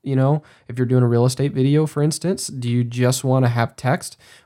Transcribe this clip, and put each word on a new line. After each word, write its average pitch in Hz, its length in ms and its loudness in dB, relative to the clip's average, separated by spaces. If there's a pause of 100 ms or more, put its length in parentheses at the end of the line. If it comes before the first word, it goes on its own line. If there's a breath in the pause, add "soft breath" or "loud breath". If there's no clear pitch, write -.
You 139 120 -4
know, 139 260 2 (280 soft breath)
if 123 80 -10
you're 123 100 0
doing 127 160 4
a 120 40 4
real 120 180 4
estate 131 260 0
video, 143 340 2
for 147 160 -4
instance, 156 460 -2
do 123 220 -6
you 120 160 0
just 123 380 0
wanna 131 260 2
have 117 260 -2
text - 400 -4 (300 soft breath)